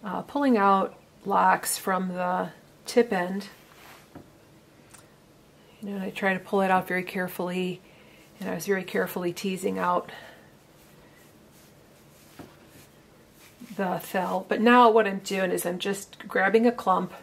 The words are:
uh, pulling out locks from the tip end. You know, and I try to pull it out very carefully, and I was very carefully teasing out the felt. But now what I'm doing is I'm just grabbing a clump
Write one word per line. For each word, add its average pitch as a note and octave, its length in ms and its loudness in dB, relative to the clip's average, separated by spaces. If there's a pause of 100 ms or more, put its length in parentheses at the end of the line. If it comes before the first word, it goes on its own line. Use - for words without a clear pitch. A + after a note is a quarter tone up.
uh, F#3 200 -6
pulling C#4 340 2
out G3 400 4 (280)
locks F#3 520 2
from F#3 300 -2
the F3+ 420 -2 (380)
tip A#3 260 2
end. F#3 320 -2 (2250)
You G#3 100 -12
know, G3+ 80 -8
and F#3+ 80 -6
I F#3+ 40 -6
try F#3+ 240 0
to F#3 60 -2
pull G3 220 0
it F#3+ 100 4
out F#3 160 2
very F3+ 160 -2
carefully, F3+ 760 -4 (580)
and F#3 100 -8
I F#3 60 -4
was E3 100 -8
very F#3+ 180 0
carefully F#3 480 -4
teasing F#3+ 460 -4
out F3+ 340 0 (3750)
the F3+ 240 -2
felt. F#3 500 -4
But - 100 0
now A#3+ 300 8
what A3 160 4
I'm G3 140 -4
doing F#3+ 320 -2
is F3+ 160 -4
I'm F3+ 100 -4
just - 500 -8
grabbing G3 380 2
a A#3+ 60 6
clump F#3 520 0